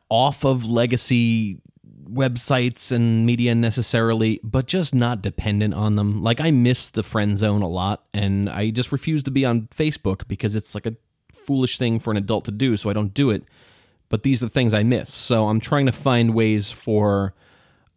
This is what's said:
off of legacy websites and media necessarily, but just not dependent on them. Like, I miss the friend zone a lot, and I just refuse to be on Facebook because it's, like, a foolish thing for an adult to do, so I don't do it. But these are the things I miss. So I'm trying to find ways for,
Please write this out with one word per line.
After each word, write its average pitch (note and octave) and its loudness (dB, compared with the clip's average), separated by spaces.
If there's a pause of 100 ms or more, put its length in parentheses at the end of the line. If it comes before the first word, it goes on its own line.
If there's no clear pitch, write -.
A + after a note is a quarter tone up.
(100)
off C3 2
of B2+ 0
legacy A#2 0 (480)
websites B2 -2
and A#2 2
media A#2+ 2
necessarily, A2+ 0
but B2 -2
just F3 -2
not A#2+ 0
dependent G#2 0
on G#2 0
them. G#2 0
Like, A#2 0
I E3 2
miss B2 2
the G#2+ -4
friend G#2 0
zone G#2 2
a F2+ -2
lot, F2+ -4
and G2 0
I G#2+ -4
just A#2+ -4
refuse D3+ -2
to C3+ -6
be C3 0
on A#2 0
Facebook - -4
because G#2 -4
it's, - -6
like, G#2+ -8
a A2+ -6 (380)
foolish C3 -2
thing A2+ 0
for A#2 -6
an G#2+ 0
adult G2+ -2
to A#2 -8
do, A2+ 0
so G#2 -4
I - 0
don't G#2 -2
do C#3 2
it. G2+ -2 (640)
But G#2+ -2
these C3 2
are - -4
the A2 -4
things A#2+ 2
I G#2 2
miss. A#2 0
So A2 0
I'm A2 2
trying C#3 0
to B2 2
find A#2 2
ways A2 0
for, G2+ 0 (640)